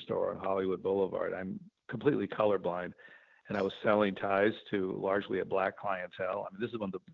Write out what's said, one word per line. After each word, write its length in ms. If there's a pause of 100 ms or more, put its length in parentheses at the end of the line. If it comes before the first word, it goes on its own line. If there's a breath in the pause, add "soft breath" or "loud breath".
store 260
on 80
Hollywood 440
Boulevard. 500
I'm 260 (300)
completely 380
colorblind. 680 (560 soft breath)
And 80
I 60
was 100 (120)
selling 320
ties 380 (160)
to 280
largely 400
a 60
black 340
clientele. 680
I 40
mean, 80
this 120
is 80
when 100
the 80 (160)